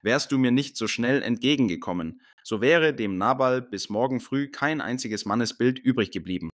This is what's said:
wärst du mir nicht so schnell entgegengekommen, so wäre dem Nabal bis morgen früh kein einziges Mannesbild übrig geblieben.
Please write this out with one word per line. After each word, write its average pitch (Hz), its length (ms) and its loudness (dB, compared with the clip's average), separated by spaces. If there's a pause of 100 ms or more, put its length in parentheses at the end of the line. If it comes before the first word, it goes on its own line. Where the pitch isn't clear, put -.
wärst 120 300 0
du 139 60 2
mir 127 140 4
nicht 135 260 0
so 113 100 -2
schnell 120 340 0
entgegengekommen, 101 1000 -2 (220)
so 107 180 -4
wäre 156 340 4
dem 101 220 -2
Nabal 127 440 2
bis 104 280 -8
morgen 120 320 0
früh 139 280 -4
kein 147 300 -4
einziges 113 460 -4
Mannesbild 117 520 0
übrig 123 340 0
geblieben. 85 480 -6